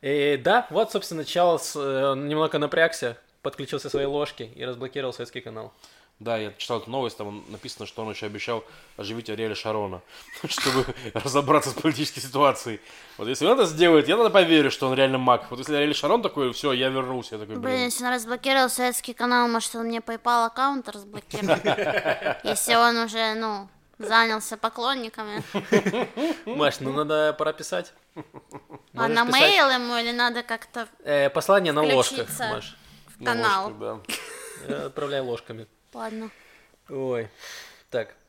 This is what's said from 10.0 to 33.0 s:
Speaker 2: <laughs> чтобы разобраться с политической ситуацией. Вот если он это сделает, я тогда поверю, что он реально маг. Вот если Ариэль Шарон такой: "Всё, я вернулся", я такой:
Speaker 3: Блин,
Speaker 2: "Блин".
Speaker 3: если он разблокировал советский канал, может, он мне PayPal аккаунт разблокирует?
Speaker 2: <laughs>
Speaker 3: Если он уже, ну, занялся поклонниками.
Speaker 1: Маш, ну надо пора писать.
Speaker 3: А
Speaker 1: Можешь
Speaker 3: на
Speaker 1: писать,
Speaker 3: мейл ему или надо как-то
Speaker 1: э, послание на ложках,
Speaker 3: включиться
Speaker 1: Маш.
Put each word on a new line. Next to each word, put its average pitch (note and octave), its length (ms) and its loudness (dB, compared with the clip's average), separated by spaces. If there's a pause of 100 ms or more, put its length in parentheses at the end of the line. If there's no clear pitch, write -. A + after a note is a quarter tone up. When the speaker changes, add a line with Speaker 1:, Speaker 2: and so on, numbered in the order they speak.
Speaker 2:
<laughs> - 260 -12
чтобы C3 360 0 (280)
разобраться C#3+ 560 0
с B2+ 40 -8
политической D3 460 -2
ситуацией. C3 640 0 (360)
Вот G#2 120 -6
если C#3 160 -2
он G#3 120 6
это A#3 80 6
сделает, D#3+ 440 6
я F#3 80 4
тогда A3+ 120 6
поверю, E3 400 6
что C3 200 0
он C3 60 0
реально C3 220 4
маг. B2+ 320 4
Вот B2+ 100 -10
если C#3+ 180 -2
Ариэль D3 180 2
Шарон G3+ 260 2
такой: C3+ 300 0
"Всё, C#3 220 -2
я B2+ 160 2
вернулся", B2+ 460 -4
я G#2+ 40 -6
такой: G#2+ 160 -8
Speaker 3:
Блин, - 60 -6
Speaker 2:
"Блин". B3+ 240 0
Speaker 3:
если A#3+ 180 -4
он B3 80 0
разблокировал B3 580 2
советский B3 440 -2
канал, B3 340 2
может, A#3 280 -2
он A3+ 100 -4
мне A#3 140 -4
PayPal A#3 480 0
аккаунт C4 420 -2
разблокирует? G3+ 760 -2
Speaker 2:
<laughs> D#3 800 -2
Speaker 3:
Если A3 320 0
он A#3 220 6
уже, A3+ 380 -2
ну, G#3+ 340 -6 (280)
занялся A3 600 2
поклонниками. A3+ 840 -4 (1040)
Speaker 1:
Маш, D3+ 360 0
ну C3 100 -4
надо D3+ 480 2
пора D#3 140 0
писать. F3 400 -8 (240)
Speaker 3:
А D#3 40 -14 (720)
Speaker 1:
Можешь A3+ 220 0
Speaker 3:
на A#3 100 4
Speaker 1:
писать, C4 160 4
Speaker 3:
мейл F4 280 6
ему B3 260 0
или A#3 160 -2
надо A#3+ 320 0
как-то A3+ 460 -8 (160)
Speaker 1:
э, C#3+ 240 4
послание F3 420 4
на D3 120 4
ложках, C3+ 440 2
Speaker 3:
включиться A3+ 220 -6
Speaker 1:
Маш. - 260 -8 (420)